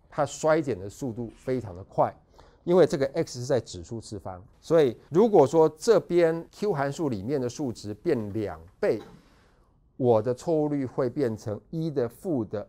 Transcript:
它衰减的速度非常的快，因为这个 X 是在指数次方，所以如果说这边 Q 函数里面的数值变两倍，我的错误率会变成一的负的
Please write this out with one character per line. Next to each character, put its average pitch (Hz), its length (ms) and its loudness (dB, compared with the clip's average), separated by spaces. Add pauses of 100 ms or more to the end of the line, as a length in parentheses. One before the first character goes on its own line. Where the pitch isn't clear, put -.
它 147 180 -2
衰 156 340 0
减 127 160 -2
的 95 120 -10
速 123 240 -8
度 113 240 -10
非 131 240 -6
常 98 160 -10
的 95 80 -16
快， 123 280 -2 (520)
因 170 100 2
为 180 120 8
这 170 120 0
个 135 160 2
X 117 240 -4
是 123 80 -8
在 131 140 2
指 90 240 -10
数 113 160 -10
次 104 180 -12
方， 92 240 -14 (180)
所 160 220 2
以 120 140 0 (140)
如 202 180 4
果 170 180 8
说 160 220 4
这 196 320 2
边 165 500 0
Q 202 220 -4
函 143 180 -2
数 151 180 -4
里 104 140 -4
面 135 180 -4
的 123 80 -2
数 135 240 -6
值 104 220 -12
变 117 380 -2
两 98 280 -6 (200)
倍， 147 200 0 (960)
我 120 260 4
的 123 120 -2
错 170 200 -2
误 151 140 2
率 143 180 -2
会 123 240 -2
变 123 260 -2
成 104 240 -8 (100)
一 165 200 -6
的 131 180 -2
负 139 360 -4
的 101 240 -10